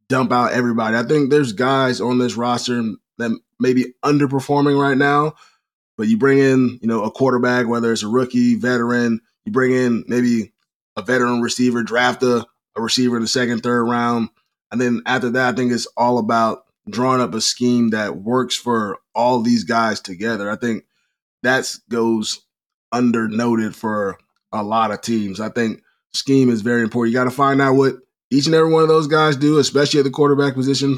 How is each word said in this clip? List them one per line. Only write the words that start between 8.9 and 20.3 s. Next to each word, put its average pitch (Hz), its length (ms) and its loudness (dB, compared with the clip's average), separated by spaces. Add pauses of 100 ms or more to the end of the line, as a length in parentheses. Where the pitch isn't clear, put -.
you 107 60 -6
bring 127 200 2
in 127 360 0
maybe 120 460 -2 (420)
a 107 60 -8
veteran 120 400 0
receiver, 120 420 -2
draft 123 400 0
a, 120 240 0 (300)
a 113 40 -6
receiver 120 360 -2
in 113 40 -2
the 110 60 -4
second, 120 340 -2
third 120 220 0
round. 120 460 -2 (420)
And 117 80 -4
then 123 260 0
after 123 260 -2
that, 127 220 0
I - 20 -8
think 123 180 -2
it's 117 140 -4 (100)
all 123 200 0
about 113 460 -2 (260)
drawing 127 320 0
up 120 120 -4
a 110 80 -6
scheme 120 480 0
that 107 260 -4
works 123 400 -4
for 110 440 -4 (140)
all 120 280 0
these 113 240 2
guys 113 340 0
together. 101 500 -8